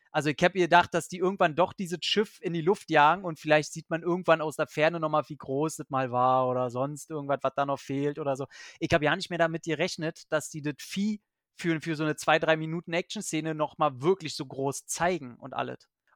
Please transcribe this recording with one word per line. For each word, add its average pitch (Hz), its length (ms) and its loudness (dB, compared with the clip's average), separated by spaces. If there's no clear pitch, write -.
Also 151 180 0
ich 147 140 -2
hab 175 100 6
gedacht, 175 400 6
dass 165 160 -2
die 180 80 -10
irgendwann 180 380 0
doch 175 180 2
dieses 175 300 -6
Schiff - 380 0
in 170 120 -4
die 170 80 -2
Luft 185 300 0
jagen 156 340 6
und 160 140 -8
vielleicht 151 340 2
sieht - 160 -12
man 165 140 -4
irgendwann 170 380 2
aus 156 160 -4
der 151 100 0
Ferne 165 320 2
nochmal, 151 280 0
wie 151 80 -12
groß 143 420 -4
das - 120 -14
mal 131 220 -2
war 127 360 4
oder 127 220 0
sonst 135 400 -6
irgendwas, 143 320 -2
was 135 140 0
da 143 100 0
noch 139 140 -2
fehlt 143 400 -4
oder 143 160 -2
so. 135 100 -6
Ich 165 140 -2
hab 165 80 4
ja 147 140 2
nicht 190 160 -6
mehr 170 80 -2
damit 165 240 0
gerechnet, 165 680 -4
dass 151 180 -2
die 156 120 -12
das 147 180 -4
Vieh 208 400 -4
für, 165 240 0
für 165 140 -4
so 151 80 -2
eine 151 120 0
zwei, 156 240 2
drei 160 180 4
Minuten 160 360 -6
Action-Szene 160 640 -4
nochmal 151 460 -2
wirklich 165 340 0
so 151 100 -6
groß 131 400 -4
zeigen 165 520 -4
und 131 160 -14
alles. 127 360 -8